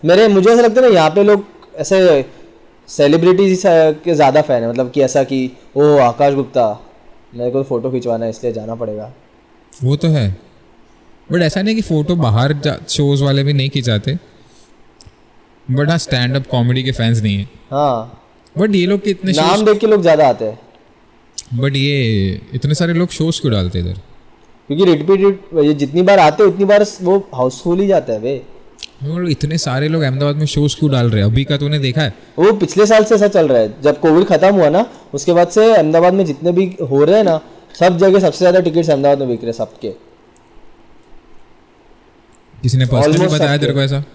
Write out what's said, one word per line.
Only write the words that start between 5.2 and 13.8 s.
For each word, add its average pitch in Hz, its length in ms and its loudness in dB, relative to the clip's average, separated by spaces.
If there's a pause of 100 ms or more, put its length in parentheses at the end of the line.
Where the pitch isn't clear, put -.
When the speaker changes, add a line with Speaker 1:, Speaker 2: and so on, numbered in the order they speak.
Speaker 1:
कि 131 260 -4 (260)
"ओ, 147 200 4
आकाश 139 380 2
गुप्ता, 120 480 -2 (520)
मेरे 120 160 -4
को 135 120 -2
फोटो 131 280 -4
खिंचवाना 120 340 -4
है, 113 60 -4
इसलिए 113 220 -8
जाना 110 220 -10
पड़ेगा।" 110 380 -10 (720)
Speaker 2:
वो 135 120 0
तो 165 120 -2
है, 117 280 -2 (960)
but 175 100 0
ऐसा 170 200 -2
नहीं 214 120 -2
कि 226 60 -4
फोटो 160 360 -2
बाहर 127 360 0
जा-, 143 360 -6
शोज 139 340 -2
वाले 139 220 0
भी 143 80 -2
नहीं 139 180 -2
खिंचाते, 123 480 -4 (1500)